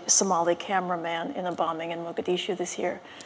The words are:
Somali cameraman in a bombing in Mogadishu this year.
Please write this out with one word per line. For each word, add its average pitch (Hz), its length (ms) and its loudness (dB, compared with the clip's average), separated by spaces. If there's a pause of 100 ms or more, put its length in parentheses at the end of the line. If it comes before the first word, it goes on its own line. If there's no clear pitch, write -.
Somali 175 500 6
cameraman 175 760 -2
in 185 160 -2
a 175 40 0
bombing 165 400 -2
in 170 80 -6
Mogadishu 175 560 0
this 175 220 -4
year. 180 240 -2 (240)